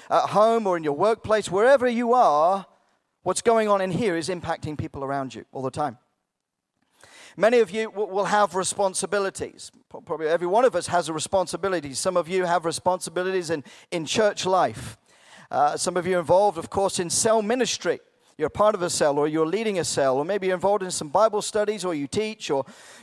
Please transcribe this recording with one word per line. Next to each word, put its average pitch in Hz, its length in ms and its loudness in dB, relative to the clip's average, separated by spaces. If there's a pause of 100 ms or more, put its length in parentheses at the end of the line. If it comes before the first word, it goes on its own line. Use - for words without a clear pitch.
(120)
at 147 180 2
home 220 380 4
or 180 100 0
in 160 60 -6
your 147 100 -2
workplace, 208 560 0
wherever 240 380 4
you 233 260 0
are, 180 540 4 (560)
what's 180 180 -2
going 226 260 2
on 202 140 2
in 190 80 -2
here 180 260 0
is 160 140 -4
impacting 156 480 -6
people 147 260 -10
around 135 300 -6
you 110 180 -14
all 135 120 -8
the 131 80 -4
time. 147 260 -6 (1400)
Many 233 240 4
of 190 120 2
you 220 140 -4
w-, 202 220 -4
will 190 180 -2
have 202 280 2
responsibilities. 190 1160 -4 (180)
Pro-, - 120 -16
probably 156 260 -6
every 170 180 0
one 214 200 4
of 190 100 2
us 170 120 -2
has 165 220 0
a 165 40 -6
responsibility. 170 840 -2
Some 185 220 -2
of 160 100 0
you 185 180 0
have 170 200 0
responsibilities 180 840 -2
in, 156 140 -4 (280)
in 165 140 -4
church 208 400 0
life. 131 520 0 (520)
Uh, 151 280 0
some 180 200 -4
of 170 80 -2
you 180 120 0
are - 20 2
involved, 175 400 4
of 151 100 -10
course, 196 300 -2
in 175 100 -4
cell 220 320 2
ministry. 208 580 -2 (380)
You're 151 100 -2
a 143 40 -4
part 208 240 4
of 175 80 -4
a 175 60 -2
cell, 147 280 2
or 147 100 2
you're 156 200 0
leading 196 320 -2
a 147 60 -2
cell, 135 320 2
or 143 80 -2
maybe 190 220 -2
you're 185 80 0
involved 196 280 0
in 185 80 -8
some 156 180 -8
Bible 208 320 2
studies, 208 420 -2
or 180 120 -2
you 143 120 -4
teach, 214 440 -6
or 135 140 0 (380)